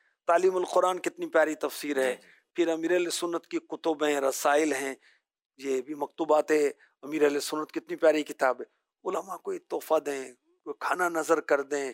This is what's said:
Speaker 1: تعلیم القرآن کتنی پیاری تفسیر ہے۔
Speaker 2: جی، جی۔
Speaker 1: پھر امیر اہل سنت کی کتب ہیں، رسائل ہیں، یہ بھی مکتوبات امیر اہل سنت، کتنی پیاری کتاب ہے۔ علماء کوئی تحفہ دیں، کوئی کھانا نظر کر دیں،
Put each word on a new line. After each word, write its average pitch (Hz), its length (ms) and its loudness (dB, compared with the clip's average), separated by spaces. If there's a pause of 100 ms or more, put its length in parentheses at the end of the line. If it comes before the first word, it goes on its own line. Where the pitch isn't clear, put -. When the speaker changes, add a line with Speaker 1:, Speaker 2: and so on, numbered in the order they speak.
(260)
Speaker 1:
تعلیم 180 300 4
القرآن 180 420 2
کتنی 170 280 -6
پیاری 156 280 2
تفسیر 147 440 -6
ہے۔ 131 160 2
Speaker 2:
جی، - 80 -14
جی۔ - 60 -20 (260)
Speaker 1:
پھر 165 140 2
امیر 165 220 -2
اہل 175 200 2
سنت 170 360 -4
کی 170 120 -6
کتب 151 460 -4
ہیں، 147 160 0
رسائل 143 520 2
ہیں، 135 220 -4 (600)
یہ 135 240 -2
بھی 139 140 -10
مکتوبات 147 560 0 (520)
امیر 147 220 0
اہل 143 160 4
سنت، 151 320 -6
کتنی 165 240 -8
پیاری 156 260 4
کتاب 131 380 0
ہے۔ 117 60 -10 (420)
علماء 180 280 -6
کوئی 190 220 -8
تحفہ 160 400 -2
دیں، 139 340 -6 (320)
کوئی 147 160 -10
کھانا 170 280 0
نظر 160 320 0
کر 147 220 2
دیں، 139 320 -4